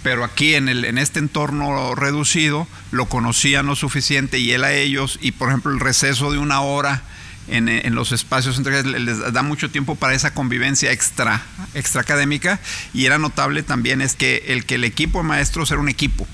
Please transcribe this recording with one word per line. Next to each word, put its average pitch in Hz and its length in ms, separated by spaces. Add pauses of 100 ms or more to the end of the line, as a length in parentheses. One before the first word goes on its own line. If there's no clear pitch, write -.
pero 123 200
aquí 143 320
en 135 140
el, 123 160
en 117 140
este 143 200
entorno 143 760
reducido 147 720 (240)
lo 123 160
conocían 135 580
lo 143 100
suficiente 139 640
y 120 120
él 127 120
a 139 100
ellos, 139 480
y 127 120
por 127 160
ejemplo 135 220
el 131 80
receso 131 520
de 147 60
una 143 240
hora 139 400 (460)
en, 117 220
en 113 240
los 120 180
espacios 127 460
entre 135 260
les, 127 180
les 117 320
da 127 100
mucho 147 260
tiempo 135 260
para 131 180
esa 135 200
convivencia 131 580
extra, 120 520 (300)
extra 135 280
académica, 147 580 (340)
y 131 120
era 139 120
notable 147 460
también 131 380
es 131 140
que 131 320
el, 123 180
que 131 100
el 123 100
equipo 160 340
de 165 60
maestros 147 460
era 143 100
un 143 80
equipo. 131 440